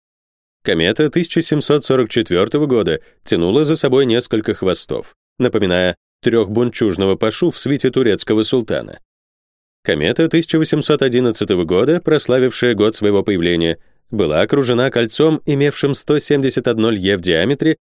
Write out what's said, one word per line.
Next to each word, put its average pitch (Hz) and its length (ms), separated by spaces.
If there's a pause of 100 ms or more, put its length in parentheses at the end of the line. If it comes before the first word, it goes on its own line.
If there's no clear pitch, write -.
(640)
Комета 104 440
тысяча 170 320
семьсот 147 440
сорок 127 260
четвёртого 117 560
года 101 340 (220)
тянула 98 420
за 151 120
собой 139 300
несколько 113 480
хвостов, 85 600 (240)
напоминая 90 560 (280)
трёхбунчужного 107 920
пашу 110 380
в - 80
свите 131 300
турецкого 110 520
султана. 73 560 (880)
Комета 98 440
тысяча 160 300
восемьсот 151 440
одиннадцатого 117 640
года, 117 360
прославившая 127 720
год 104 220
своего 101 260
появления, 85 560 (320)
была 85 300
окружена 123 500
кольцом, 139 560
имевшим 143 480
сто - 240
семьдесят 135 480
одно 117 240
лье 98 260
в 92 40
диаметре 104 560 (160)